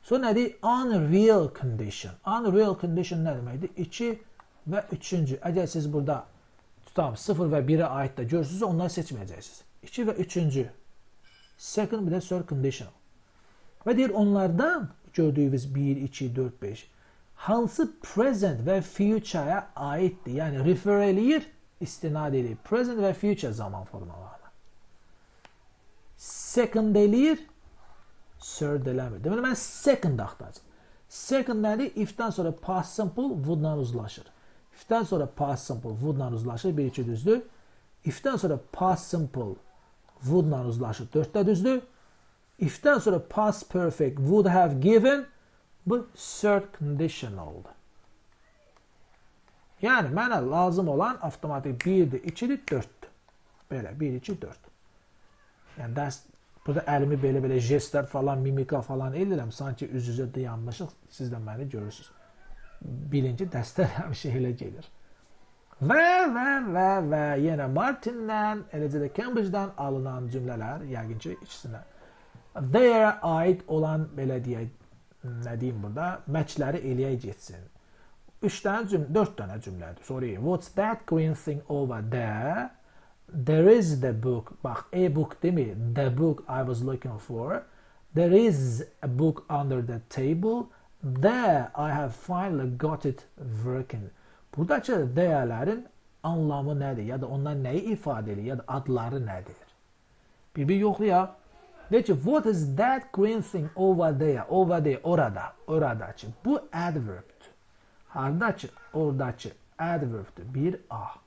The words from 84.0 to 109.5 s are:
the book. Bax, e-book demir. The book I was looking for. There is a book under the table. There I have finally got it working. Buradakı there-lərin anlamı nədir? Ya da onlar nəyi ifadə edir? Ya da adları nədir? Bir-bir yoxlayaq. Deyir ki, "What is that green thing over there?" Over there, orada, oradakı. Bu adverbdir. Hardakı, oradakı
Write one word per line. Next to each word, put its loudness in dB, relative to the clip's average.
the 0
book. -2
Bax, -6
e-book 0
demir. 0
The 2
book 2
I -2
was -2
looking -6
for. -6
There 6
is 4
a -4
book 2
under -2
the -4
table. 0
There 2
I -2
have -2
finally -4
got -4
it -4
working. -6
Buradakı 0
there-lərin 0
anlamı 0
nədir? -4
Ya -6
da -6
onlar -4
nəyi -2
ifadə -4
edir? -6
Ya -6
da -10
adları -2
nədir? -10
Bir-bir 2
yoxlayaq. 4
Deyir 6
ki, 4
"What 2
is 0
that 0
green 2
thing -4
over 4
there?" 2
Over 4
there, 2
orada, 0
oradakı. -2
Bu 2
adverbdir. -6
Hardakı, -2
oradakı -2